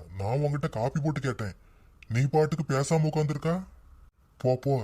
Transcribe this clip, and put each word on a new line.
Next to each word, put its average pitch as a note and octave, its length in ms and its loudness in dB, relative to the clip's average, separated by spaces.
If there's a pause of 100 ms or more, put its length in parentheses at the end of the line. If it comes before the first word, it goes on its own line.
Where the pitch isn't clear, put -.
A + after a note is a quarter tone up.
(180)
நான் A#2 260 0
உன்கிட்ட D3 240 -2
காப்பி A#2+ 320 -2
போட்டு C#3+ 200 -2
கேட்டேன், A#2 360 -4 (520)
நீ A#2 180 2
பாட்டுக்கு D#3 420 2
பேசாம D#3 420 2
உட்காந்துருக்கா? D#3 460 0 (840)
போ, B2+ 160 2
போ, C#3 280 0